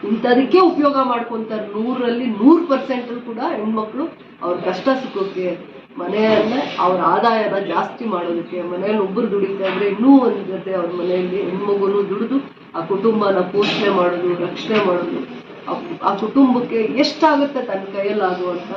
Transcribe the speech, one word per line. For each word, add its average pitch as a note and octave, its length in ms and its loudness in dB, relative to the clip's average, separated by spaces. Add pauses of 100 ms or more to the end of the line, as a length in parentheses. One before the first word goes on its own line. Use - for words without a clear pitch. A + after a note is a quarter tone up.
ಇಂಥದಕ್ಕೆ A#3+ 500 4 (100)
ಉಪಯೋಗ C#4 280 2 (160)
ಮಾಡ್ಕೊಂತಾರೆ. A3 520 -4 (100)
ನೂರರಲ್ಲಿ A#3+ 520 -2 (140)
ನೂರು E4 200 8 (100)
ಪರ್ಸೆಂಟ್ A#3+ 400 -2 (180)
ಕೂಡ A3 100 -8 (160)
ಹೆಣ್ಮಕ್ಳು A3 480 -4 (400)
ಅವ್ರ F3 120 -2 (120)
ಕಷ್ಟ - 220 -2 (120)
ಸುಖಕ್ಕೆ, F#3+ 460 -4 (540)
ಮನೆಯಲ್ಲೇ G#3+ 600 2 (240)
ಅವ್ರ F#3 140 2 (140)
ಆದಾಯನ G#3+ 440 2 (160)
ಜಾಸ್ತಿ G3 400 -4
ಮಾಡೋದಕ್ಕೆ, F3 460 -4 (120)
ಮನೆಯಲ್ಲಿ G3+ 360 -2
ಒಬ್ರು G#3+ 240 -2
ದುಡಿತಾ G3 400 -2
ಇದ್ರೆ G3 240 0
ಇನ್ನೂ B3+ 180 6 (140)
ಒಂದ್ G3 160 0 (100)
ಜೊತೆ F#3+ 260 -6
ಅವ್ರ E3+ 100 -2 (120)
ಮನೆಯಲ್ಲಿ F3+ 480 0
ಹೆಣ್ಮಗುನು G3+ 520 0 (100)
ದುಡಿದು A#3 280 0 (360)
ಆ E3 60 -4 (120)
ಕುಟುಂಬನ G3+ 480 2 (140)
ಪೋಷಣೆ G#3 440 2
ಮಾಡೋದು, F3 320 0 (140)
ರಕ್ಷಣೆ G#3+ 420 -2
ಮಾಡೋದು, E3+ 320 0 (500)
ಆ, F3 40 -4 (340)
ಆ G3+ 40 4 (100)
ಕುಟುಂಬಕ್ಕೆ A#3+ 560 2 (240)
ಎಷ್ಟಾಗುತ್ತೆ C#4+ 640 2
ತನ್ನ G3 180 -4 (120)
ಕೈಯಲ್ಲಿ G3+ 340 0
ಆಗುವಂತ F3+ 480 -4